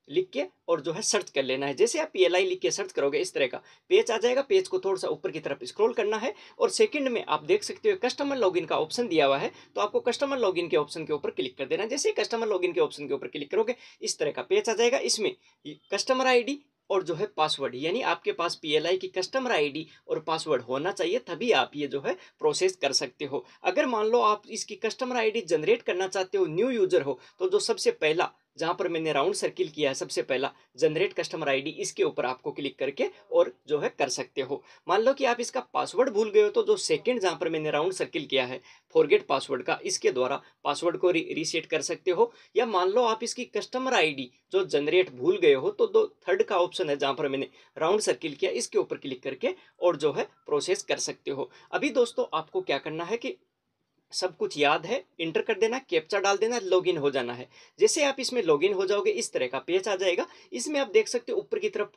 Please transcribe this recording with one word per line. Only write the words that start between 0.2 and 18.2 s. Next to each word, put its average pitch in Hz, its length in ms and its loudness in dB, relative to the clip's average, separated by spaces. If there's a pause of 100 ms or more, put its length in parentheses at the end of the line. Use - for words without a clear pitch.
के - 140 -4 (240)
और 165 140 2
जो 160 100 -4
है 185 100 -4
सर्च 202 280 0
कर 139 140 -2
लेना 131 220 -2
है। 139 80 -2
जैसे 226 260 2
आप 311 140 -2
पीएलआई 185 320 4
लिख 185 140 -4
के 170 120 0
सर्च - 200 -6
करोगे, 143 280 0
इस 180 140 -4
तरह 143 140 0
का - 140 -8 (280)
पेज 214 220 6
आ 220 60 0
जाएगा। 247 260 2
पेज 190 240 2
को 190 120 -2
थोड़ा 190 200 -2
सा 185 80 -4
ऊपर - 240 -4
की 156 80 -8
तरफ 151 240 -6
स्क्रॉल - 300 0
करना 214 240 0
है 254 160 -2 (260)
और - 100 4
सेकंड 262 380 2
में 233 180 -2
आप 147 180 -2
देख 190 200 2
सकते 214 280 -2
हो 190 120 0
कस्टमर 277 340 -2
लॉगिन 180 280 2
का 151 120 -2
ऑप्शन 190 300 -2
दिया 160 180 4
हुआ 135 120 4
है, 208 140 -4 (240)
तो 202 60 -2
आपको 214 200 0
कस्टमर 262 380 -2
लॉगिन 175 300 0
के 170 80 2
ऑप्शन 151 280 -2
के 151 80 -2
ऊपर 175 180 -4
क्लिक 127 260 -6
कर 135 80 -4
देना 165 180 -2
है। 220 60 -4
जैसे 285 200 0
ही 415 60 -2
कस्टमर 233 320 -2
लॉगिन 180 260 0
के 175 80 2
ऑप्शन 147 260 -2
के 139 60 -4
ऊपर 135 140 -6
क्लिक 143 240 -10
करोगे, 220 240 0 (260)
इस - 180 -4
तरह 147 120 0
का 127 120 -8
पेज 202 260 0
आ 220 40 0
जाएगा। 240 260 4
इसमें 214 360 0 (580)
कस्टमर 254 340 0
आईडी 254 320 2 (300)
और 190 140 2
जो 165 120 -4
है 190 100 -2 (120)
पासवर्ड, 143 380 -2
यानी 165 280 -2
आपके 170 280 -2